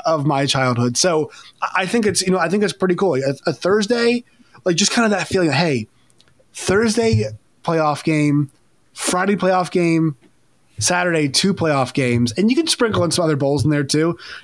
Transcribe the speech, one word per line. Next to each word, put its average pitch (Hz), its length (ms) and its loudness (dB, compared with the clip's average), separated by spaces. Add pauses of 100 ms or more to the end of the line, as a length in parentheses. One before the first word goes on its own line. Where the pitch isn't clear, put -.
of 156 200 0
my 143 200 0
childhood. 123 520 0
So 156 340 0 (300)
I, - 220 -2
I - 20 -2
think 214 200 0
it's, 185 180 0
you 185 80 0
know, 185 80 2
I 165 100 0
think 202 140 0
it's 190 100 0
pretty 185 220 0
cool. 175 200 0
A, 135 180 0 (120)
a 165 80 -2
Thursday, 233 720 0 (400)
like, 180 100 2
just 196 160 0
kind 233 140 2
of 208 60 2
that 180 160 -2
feeling 180 220 0
of, 139 40 0
hey, 135 340 0 (680)
Thursday 220 720 0 (380)
playoff 156 400 0
game, 147 480 0 (420)
Friday 190 420 -2
playoff 185 360 0
game, 165 460 0 (640)
Saturday 170 500 0
two 185 240 0
playoff 147 400 0
games, 120 400 0
and 202 160 0
you 247 80 0
can 330 100 0
sprinkle 196 380 0
in 160 60 -2
some 175 120 -2
other 156 140 0
bowls 139 260 0
in 156 80 2
there 147 120 0
too 156 360 0 (240)